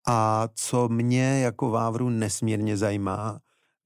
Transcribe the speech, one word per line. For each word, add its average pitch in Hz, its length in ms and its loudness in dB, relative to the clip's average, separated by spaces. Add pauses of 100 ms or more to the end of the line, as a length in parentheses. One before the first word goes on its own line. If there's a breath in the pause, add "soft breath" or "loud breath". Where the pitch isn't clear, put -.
a 110 480 2
co 123 340 0
mě 127 540 2
jako 120 260 -2
Vávru 113 400 0
nesmírně 107 680 0
zajímá, 104 640 -2 (460)